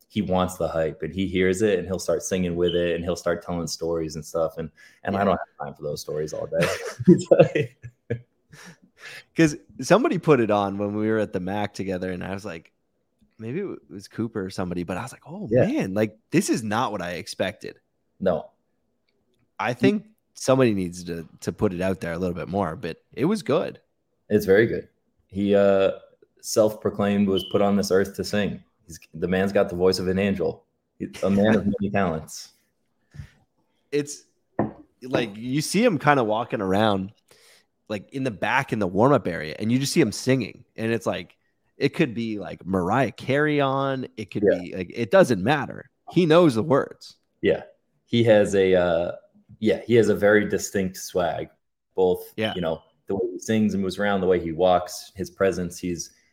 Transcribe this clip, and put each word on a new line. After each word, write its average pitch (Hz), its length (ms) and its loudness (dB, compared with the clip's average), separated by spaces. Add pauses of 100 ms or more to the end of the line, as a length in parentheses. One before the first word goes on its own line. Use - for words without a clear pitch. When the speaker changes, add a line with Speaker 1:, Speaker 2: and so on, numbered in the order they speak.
Speaker 1:
he 107 140 -4
wants 92 360 -2
the 82 100 -4
hype 80 340 -4
and 82 140 -6
he 95 120 -4
hears 92 360 0
it 101 160 2
and 85 80 -8
he'll 92 100 -4
start 90 240 -2
singing 90 340 -2
with 87 200 0
it 87 200 0
and 85 80 -6
he'll 87 120 -4
start 87 280 -4
telling 85 240 -6
stories 82 480 -6
and 76 100 -10
stuff. 82 340 -4
And, 80 100 -8 (340)
and 98 120 -2
I 95 40 0
Speaker 2:
Yeah. 101 60 2
Speaker 1:
don't 90 120 2
have - 280 -12
time 71 100 -14
for 78 80 -20
those 76 180 -6
stories 78 320 -8
all - 140 -8
day. 82 200 0 (400)
<laughs> - 680 6 (1600)
Speaker 2:
'Cause 156 200 4 (260)
somebody 214 360 4
put 143 240 4
it 104 100 2
on 101 260 0
when 104 180 -4
we 107 120 -2
were 110 120 0
at 101 120 -2
the 92 80 -4
Mac 101 340 -6
together 92 380 -6
and 90 120 -8
I 92 100 -8
was 98 120 -10
like, 85 260 -14 (680)
maybe 123 240 -10
it 143 180 -10 (100)
was 95 200 -18
Cooper 110 360 -6
or 92 40 -8
somebody, 87 340 -6
but 90 140 -8
I - 60 -8
was - 100 -14
like, - 120 -20
"Oh, 170 240 -14
Speaker 1:
Yeah. 120 160 2
Speaker 2:
man, 202 280 -2
like, 107 240 -2 (140)
this 185 180 0
is 190 140 -2
not 110 280 -2
what 87 100 -6
I 87 120 -6
expected." - 680 -8 (400)
Speaker 1:
No. 90 300 -2 (1080)
Speaker 2:
I 113 160 -2
think 202 340 0 (260)
somebody 131 400 4
needs 90 320 -6
to, 85 220 -10 (140)
to 104 120 -6
put 101 200 0
it 87 80 -6
out 95 200 -2
there 85 120 -6
a 82 40 -6
little 90 180 -2
bit 76 140 -8
more, 87 260 -2
but 82 220 -10 (160)
it 127 120 -2
was 208 180 0
good. - 360 -2 (500)
Speaker 1:
It's 104 160 2
very 101 220 6
good. - 220 -6 (380)
He, 101 280 0
uh, 98 360 4 (500)
self-proclaimed 104 880 0
was 92 160 0
put 101 160 0
on 101 160 2
this 95 140 0
earth 98 260 0
to 95 80 -4
sing. 101 360 -4 (260)
He's, - 120 -18 (140)
the 82 140 -6
man's 95 260 0
got 101 160 2
the 90 60 -8
voice 92 240 2
of 90 100 -4
an 92 100 0
angel. 95 460 -2 (320)
He's 95 120 -10 (140)
a 95 60 2
man 104 260 4
of 95 100 0
many 101 240 -2
<laughs> 98 40 -8
talents. 85 560 -4 (1400)
Speaker 2:
It's 147 320 -4 (800)
like, 127 340 -4
you 127 260 -4
see 196 220 0
him 202 140 4
kinda 143 260 4
walking 107 380 -2
around, 98 500 2 (760)
like, 104 260 -8
in 135 100 -6
the 127 80 -2
back 110 400 -2
in 113 80 -2
the 98 80 0
warm-up 107 400 4
area, 78 320 -6
and 110 120 -2
you 127 80 4
just 139 140 -4
see 170 80 4
him 107 100 2
singing. - 520 -2 (120)
And 113 160 -4
it's 113 140 -4
like, 92 300 -6 (420)
it 143 120 2
could 139 240 0
be, 110 260 -6
like, 82 260 -12
Mariah 95 460 0
Carey 147 500 0
on, 135 460 -2 (100)
it 107 140 -12
could 104 180 -4
Speaker 1:
Yeah. 90 100 2
Speaker 2:
be, 90 160 -10
like, 92 180 -8
it 117 180 -6
doesn't 123 320 4
matter. 127 460 -2 (220)
He 185 140 4
knows 156 300 6
the 110 80 0
words. - 520 -2 (260)
Speaker 1:
Yeah. - 220 2 (420)
He 117 200 2
has 104 300 6
a, 95 200 6
uh, 87 360 2 (480)
yeah, 110 260 0
he 117 100 2
has 107 140 6
a 101 60 4
very 101 320 4
distinct 95 500 -4
swag, 82 520 -4 (460)
both, 90 420 0
Speaker 2:
Yeah. 110 180 -2
Speaker 1:
you 90 60 -6
know, 80 200 -4 (260)
the 98 80 -4
way 104 60 -4 (120)
he 87 60 -12
sings 107 340 0
and 98 100 -2
moves 92 140 -4
around, 101 240 0
the 90 60 0
way 92 120 4
he 85 120 -6
walks, 87 640 0
his 90 140 -10
presence, 90 500 -2
he's, 87 320 -8 (220)